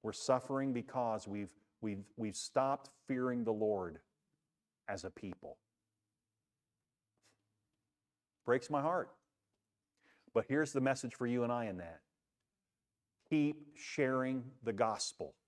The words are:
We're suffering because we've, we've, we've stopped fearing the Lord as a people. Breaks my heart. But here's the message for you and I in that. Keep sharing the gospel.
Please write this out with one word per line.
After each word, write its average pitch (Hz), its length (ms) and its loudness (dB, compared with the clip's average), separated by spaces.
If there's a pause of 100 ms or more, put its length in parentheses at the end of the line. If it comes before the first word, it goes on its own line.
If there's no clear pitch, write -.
We're 110 100 -2
suffering 135 600 2
because 117 540 -2
we've, 101 260 -6 (280)
we've, 101 240 -4 (120)
we've 107 200 -4
stopped 135 540 0 (160)
fearing 127 380 0
the 113 80 2
Lord 104 480 0 (840)
as 98 180 -6
a 95 60 -6
people. - 480 -12 (3000)
Breaks 127 240 4
my 147 100 2
heart. 160 300 0 (1200)
But 113 160 2
here's 147 240 2
the 139 80 2
message 131 340 0
for 123 120 -2
you 123 160 2
and 120 100 0
I 120 140 0
in 95 120 -4
that. 82 220 -12 (1300)
Keep 151 480 2
sharing 131 680 0 (180)
the 113 100 0
gospel. 104 600 0 (140)